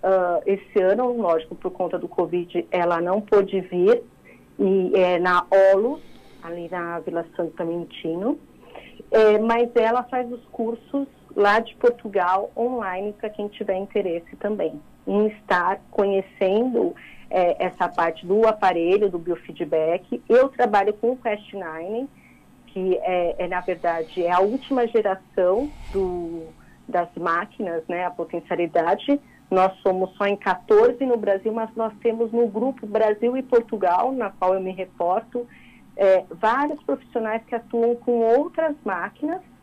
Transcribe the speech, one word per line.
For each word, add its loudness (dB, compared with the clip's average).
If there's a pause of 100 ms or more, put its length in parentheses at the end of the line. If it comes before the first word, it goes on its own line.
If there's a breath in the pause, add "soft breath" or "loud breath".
ah, 2
esse 0
ano, 2
lógico, 0
por -8
conta -4
do -8
covid, -2
ela 0
não 0
pôde 2
vir, 2 (560 loud breath)
e 2
é 4
na 2 (280)
Olus, 0 (420)
ali -10
na -6
Vila -4 (120)
São -4
Clementino, -6 (720 loud breath)
é, 6
mas 0
ela 2
faz -4
os -12 (100)
cursos -6 (280)
lá 4
de -12
Portugal, 0
online, -4
pra -8
quem -8
tiver -4
interesse -6
também, -6 (260)
em 2
estar -2 (100)
conhecendo, -2 (360 loud breath)
é, 0
essa -4
parte -4
do 4
aparelho, 2
do -6
biofeedback. -4
Eu 6
trabalho 0
com -2
o -4
Quest -8
Nine, -8 (580 soft breath)
que -2
é, -2
é, -6
na -4
verdade, -4
é 0
a 4
última 0
geração 0 (220)
do, -6 (440 soft breath)
das -4
máquinas, -4
né, -4
a -4
potencialidade. -2 (300 loud breath)
Nós 2 (100)
somos 0
só -2
em 0
quatorze 4
no 2
Brasil, 0
mas -6
nós -4 (100)
temos 0
no 2
grupo -4
Brasil 0
e -4
Portugal, 2
na -4
qual 0
eu -2
me -6
reporto, -4 (500 loud breath)
é, 6
vários 0
profissionais -4
que -8
atuam 0
com 0 (180)
outras -2 (100)
máquinas -6 (220)